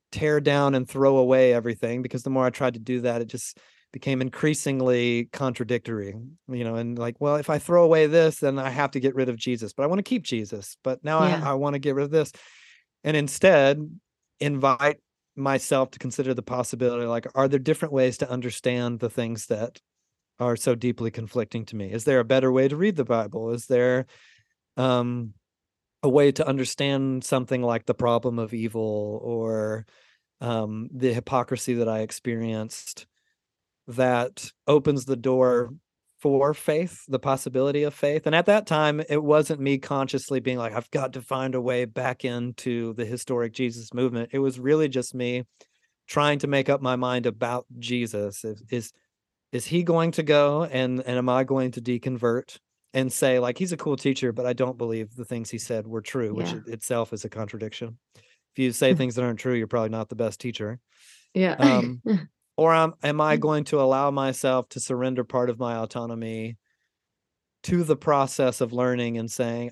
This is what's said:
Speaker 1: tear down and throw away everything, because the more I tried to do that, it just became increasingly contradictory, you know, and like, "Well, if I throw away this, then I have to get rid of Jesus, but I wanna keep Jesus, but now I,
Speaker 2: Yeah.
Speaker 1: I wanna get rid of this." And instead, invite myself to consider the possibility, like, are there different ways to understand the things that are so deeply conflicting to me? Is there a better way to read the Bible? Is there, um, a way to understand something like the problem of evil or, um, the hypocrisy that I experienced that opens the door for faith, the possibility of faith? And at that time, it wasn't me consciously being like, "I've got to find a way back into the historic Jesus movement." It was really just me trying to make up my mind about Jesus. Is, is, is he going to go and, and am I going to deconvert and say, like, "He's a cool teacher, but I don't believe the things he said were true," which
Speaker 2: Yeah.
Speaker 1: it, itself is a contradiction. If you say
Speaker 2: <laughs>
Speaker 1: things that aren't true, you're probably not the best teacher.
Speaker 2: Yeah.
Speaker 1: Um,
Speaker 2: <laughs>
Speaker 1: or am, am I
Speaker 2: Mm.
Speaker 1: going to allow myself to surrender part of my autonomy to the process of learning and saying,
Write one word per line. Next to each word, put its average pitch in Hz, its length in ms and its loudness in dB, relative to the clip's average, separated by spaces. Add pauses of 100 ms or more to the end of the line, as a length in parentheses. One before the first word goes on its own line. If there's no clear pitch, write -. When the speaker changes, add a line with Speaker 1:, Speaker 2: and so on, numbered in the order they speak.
(120)
Speaker 1:
tear 151 280 2
down 143 360 4
and 127 140 0
throw 135 280 4
away 131 360 8
everything, 117 480 -2
because 123 220 -6
the 139 60 -4
more 131 160 2
I 127 40 2
tried 123 260 0
to 117 40 -14
do 123 220 -4
that, 120 200 0
it 117 60 -6
just - 300 -12 (360)
became 135 280 -2
increasingly 127 1120 2
contradictory, 117 840 -4 (360)
you 123 140 -6
know, 113 120 -4
and 117 220 -4
like, 120 220 -6
"Well, 147 180 2
if 147 120 -6
I 151 100 2
throw 175 240 6
away 160 240 8
this, 160 320 4
then 139 200 0
I 135 100 -4
have 135 220 0
to 139 80 -4
get 127 160 2
rid 131 140 0
of 117 80 -2
Jesus, 117 360 -6
but 135 100 -2
I 143 40 2
wanna 185 160 0
keep 226 200 -2
Jesus, 107 600 -6
but 131 200 -4
now 156 160 2
I, 160 100 6
Speaker 2:
Yeah. 151 220 0
Speaker 1:
I - 20 0
wanna 143 260 0
get 139 160 0
rid 139 100 0
of 143 60 -6
this." 156 200 2 (720)
And 156 140 0
instead, 147 720 6 (500)
invite 143 600 2 (360)
myself 135 560 0
to - 80 -20
consider 131 340 -4
the 123 100 -6
possibility, 120 640 0
like, 117 180 -2 (100)
are 135 120 4
there 139 120 2
different 151 340 -2
ways 131 260 4
to 131 100 -4
understand 123 720 -2
the 117 100 -2
things 113 380 -6
that 113 320 -6 (600)
are 120 160 0
so 123 200 0
deeply 120 360 -2
conflicting 113 540 -6
to 113 100 -12
me? 98 160 -8
Is 113 120 -6
there 135 160 4
a 117 60 2
better 131 260 4
way 131 160 4
to 139 100 -4
read 190 180 2
the 151 100 0
Bible? 113 460 -2
Is 120 160 -6
there, 127 380 2 (720)
um, 123 560 0 (680)
a 143 60 2
way 143 220 6
to 143 160 0
understand 135 760 -2
something 127 400 -2
like 117 240 0
the 120 80 0
problem 117 420 0
of 110 160 -6
evil 110 720 -4
or, 113 640 -4 (560)
um, 113 520 -4
the 127 200 0
hypocrisy 123 640 -2
that 117 140 0
I 110 120 -2
experienced 113 1080 -8 (800)
that 123 640 0 (160)
opens 143 380 4
the 135 100 -4
door 123 580 2 (460)
for 139 340 4
faith, 165 540 -2
the 131 120 -2
possibility 135 640 0
of 147 100 0
faith? 147 340 -2
And 151 80 2
at 175 120 4
that 208 200 4
time, 151 420 2
it 147 140 0
wasn't 151 360 4
me 135 180 0
consciously 135 600 -4
being 127 180 -2
like, 113 160 -4
"I've 117 180 -6
got 135 220 -4
to 131 80 -10
find 131 340 -4
a 127 60 -2
way 123 240 0
back 127 400 -4
into 120 680 -4
the 117 120 -6
historic 120 480 -4
Jesus 117 400 -6
movement." 120 400 -2
It 139 60 -2
was 135 200 -2
really 147 300 2
just 127 260 -4
me 123 300 -4 (640)
trying 147 320 2
to 143 80 -2
make 139 220 2
up 143 120 2
my 127 140 0
mind 123 300 0
about 120 400 -4 (140)
Jesus. 113 640 -6
Is, 110 260 -10
is, 120 240 -6 (580)
is 123 160 -6
he 175 160 0
going 165 280 2
to 165 120 -2
go 147 420 4
and, 127 360 -2
and 123 160 -4
am 127 120 0
I 127 140 2
going 131 280 0
to 123 100 -10
deconvert 120 760 -2 (360)
and 131 200 -2
say, 131 260 2
like, 123 200 0
"He's 180 140 -4
a 160 40 -4
cool 147 180 -2
teacher, 131 380 0
but 123 140 -4
I 123 60 0
don't 127 240 -2
believe 113 380 -6
the 123 100 -12
things 117 260 -8
he 113 80 -8
said 110 280 -6
were 113 140 -8
true," 113 320 -4
which 110 180 -4
Speaker 2:
Yeah. 170 60 -8 (100)
Speaker 1:
it, 117 60 -12
itself 117 400 -4
is 107 120 -8
a 110 40 -10
contradiction. 110 720 -10 (160)
If - 440 -20
you 131 120 0
say 131 220 4
Speaker 2:
<laughs> - 20 4
Speaker 1:
things 127 200 0
that 123 80 -2
aren't 117 160 -2
true, 127 140 -2
you're 113 140 -2
probably 110 220 -2
not 110 200 -6
the 120 60 -14
best 110 260 -4
teacher. 113 380 -8 (560)
Speaker 2:
Yeah. 185 240 2
Speaker 1:
Um, 127 460 4
Speaker 2:
<laughs> 208 240 0 (280)
Speaker 1:
or 160 160 6
am, 160 300 4
am 147 180 0
I 151 160 4
Speaker 2:
Mm. 151 40 -4
Speaker 1:
going 151 240 2
to 147 140 2
allow 135 300 4
myself 135 600 0
to - 100 -12
surrender 127 440 -2
part 123 280 0
of 113 80 -6
my 120 180 -4
autonomy 113 800 -8 (1080)
to 175 200 0
the 156 120 2
process 139 680 0
of 117 120 -2
learning 123 440 0
and 113 120 -6
saying, 120 420 -4